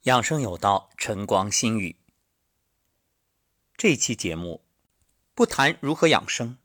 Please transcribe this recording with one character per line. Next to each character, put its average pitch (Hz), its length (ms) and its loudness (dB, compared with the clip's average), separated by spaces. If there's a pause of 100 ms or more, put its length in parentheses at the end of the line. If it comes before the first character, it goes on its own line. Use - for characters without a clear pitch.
养 123 140 4
生 151 200 -2
有 95 180 -4
道， 101 380 0
晨 104 280 -6
光 98 240 2
心 113 300 0
语。 90 160 -6 (1800)
这 185 180 2
期 117 220 -4
节 82 180 -6
目 85 300 -10 (680)
不 233 140 2
谈 143 340 0
如 143 140 -2
何 165 140 4
养 127 200 2
生 120 360 -6